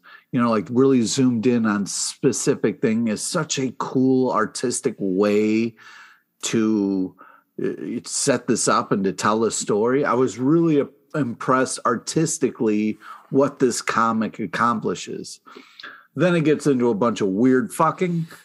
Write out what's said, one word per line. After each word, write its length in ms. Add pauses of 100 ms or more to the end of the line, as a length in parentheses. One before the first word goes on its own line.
(320)
you 80
know, 120
like, 180
really 320
zoomed 460
in 180
on 220
specific 920
thing 260
is 120
such 380
a 220
cool 520
artistic 680
way 760 (720)
to, 720 (480)
uh, 420
set 400
this 220
up 240
and 120
to 80
tell 320
a 80
story. 540
I 80
was 240
really 500 (280)
impressed 680
artistically 1120 (340)
what 260
this 240
comic 580
accomplishes. 1000 (760)
Then 200
it 100
gets 220
into 220
a 60
bunch 260
of 80
weird 440
fucking, 540 (180)